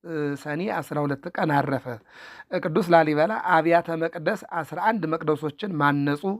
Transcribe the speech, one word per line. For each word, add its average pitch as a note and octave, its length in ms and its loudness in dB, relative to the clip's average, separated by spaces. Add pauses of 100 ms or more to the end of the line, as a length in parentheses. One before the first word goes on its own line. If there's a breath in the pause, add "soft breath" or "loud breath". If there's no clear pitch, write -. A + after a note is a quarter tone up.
እ፣ E3 120 -8 (220)
ሰኔ D3+ 240 -6 (100)
አስራ D3+ 280 -6
ሁለት C#3 320 -4
ቀን E3 200 -2
አረፈ። C#3 340 0 (680 loud breath)
ቅዱስ E3+ 360 0
ላሊበላ D#3+ 440 6 (160)
አብያተ E3+ 380 4 (100)
መቅደስ E3+ 440 -4 (100)
አስራ D#3+ 320 -6
አንድ A3 240 0
መቅደሶችን D#3 680 -2
ማነጹ C#3+ 500 2 (160)